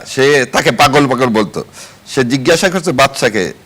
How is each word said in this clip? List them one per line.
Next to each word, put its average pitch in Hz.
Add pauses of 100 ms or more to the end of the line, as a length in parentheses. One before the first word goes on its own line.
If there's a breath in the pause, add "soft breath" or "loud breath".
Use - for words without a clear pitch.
সে 135
তাকে 135
পাগল 143
পাগল 127
বলতো। 107 (440 loud breath)
সে -
জিজ্ঞাসা 139
করছে 175
বাদশাকে, 120 (120)